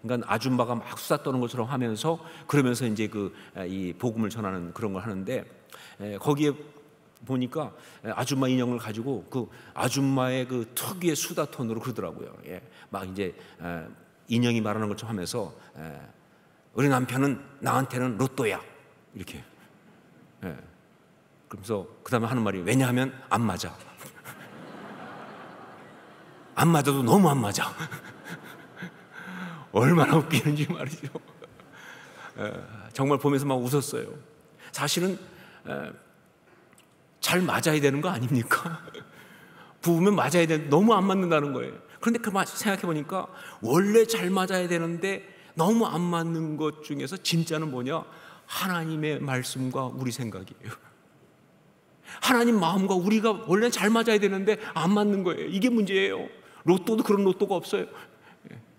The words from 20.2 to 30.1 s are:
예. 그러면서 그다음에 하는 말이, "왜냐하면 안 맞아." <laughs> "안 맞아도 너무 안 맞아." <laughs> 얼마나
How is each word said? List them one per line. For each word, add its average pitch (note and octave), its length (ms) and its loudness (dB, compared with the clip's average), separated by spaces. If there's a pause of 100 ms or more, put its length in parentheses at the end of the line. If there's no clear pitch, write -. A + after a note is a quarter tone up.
예. E2 140 -8 (880)
그러면서 G2 400 -6 (160)
그다음에 A2+ 240 0
하는 A#2+ 160 0
말이, G2 180 -2
"왜냐하면 B2+ 520 2 (160)
안 A#2+ 120 2
맞아." F2+ 340 -2
<laughs> - 2750 -18
"안 D#3 120 6
맞아도 C#3+ 360 6
너무 E3+ 260 8
안 C#3 100 4
맞아." G2+ 340 -2
<laughs> - 2000 -14
얼마나 D#3 460 6